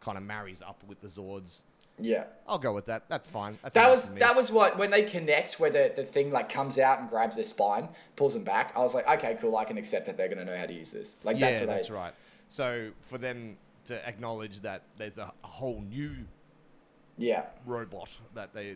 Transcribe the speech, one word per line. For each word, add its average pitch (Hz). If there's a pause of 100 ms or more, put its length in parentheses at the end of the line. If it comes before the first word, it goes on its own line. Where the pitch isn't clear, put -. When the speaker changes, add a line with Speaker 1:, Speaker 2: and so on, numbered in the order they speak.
Speaker 1:
kinda 98
marries 101
up 92
with 101
the 107
Zords. 95 (360)
Speaker 2:
Yeah. 110 (220)
Speaker 1:
I'll 185
go 131
with 101
that. 113
That's -
fine. 104
That's 135
Speaker 2:
That 233
Speaker 1:
enough 254
Speaker 2:
was, 247
Speaker 1:
for 196
me. 202
Speaker 2:
that 240
was 233
what, 208
when 202
they 208
connect, 165
where 156
the, 139
the 135
thing, 143
like, 123
comes 139
out 131
and 120
grabs 113
their 110
spine, 104 (280)
pulls 135
them 104
back, 101
I 117
was 127
like, 123
"Okay, 117
cool, 113
I 107
can 110
accept 101
that 95
they're 95
gonna 92
know 92
how 90
to 90
use 80
this." -
Like, 113
Speaker 1:
Yeah, 135
Speaker 2:
that's 113
what -
Speaker 1:
that's 95
Speaker 2:
I 110
Speaker 1:
right. 90 (360)
So 120 (100)
for 131
them 120 (280)
to 117
acknowledge 110
that 98 (140)
there's 107
a, 101 (120)
a -
whole 123
new 135 (1040)
Speaker 2:
Yeah. 113 (200)
Speaker 1:
robot 110 (260)
that 101
they, 101